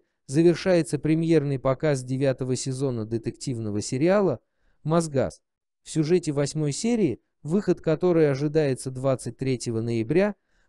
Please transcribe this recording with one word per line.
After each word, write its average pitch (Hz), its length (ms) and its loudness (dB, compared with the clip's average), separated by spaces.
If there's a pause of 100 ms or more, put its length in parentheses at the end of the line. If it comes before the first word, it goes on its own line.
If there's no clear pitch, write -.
(260)
завершается 165 720 2
премьерный 156 640 2
показ 135 440 0
девятого 131 520 -2
сезона 127 500 -4
детективного 113 760 -4
сериала 165 580 0 (440)
"Мосгаз". 147 580 -2 (420)
В - 60 -18
сюжете 160 420 0
восьмой 147 400 -2
серии, 208 480 0 (240)
выход 175 380 0
которой 160 500 2
ожидается 139 600 -2
двадцать 127 460 -2
третьего 123 440 -2
ноября, 117 540 0 (340)